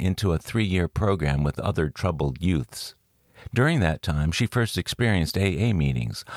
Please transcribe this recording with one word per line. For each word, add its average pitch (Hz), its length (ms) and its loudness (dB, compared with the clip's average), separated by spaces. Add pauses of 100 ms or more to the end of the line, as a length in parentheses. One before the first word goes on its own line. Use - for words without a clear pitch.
into 95 320 0
a 80 60 2
three-year 92 500 0
program 78 560 0
with 73 160 -2
other 78 300 0
troubled 73 500 -2
youths. 85 540 -2 (600)
During 139 260 4
that 80 200 2
time, 76 320 0
she 120 140 0
first 117 320 -2
experienced 92 580 0
A 95 60 2
A 98 320 2
meetings, 64 500 0 (120)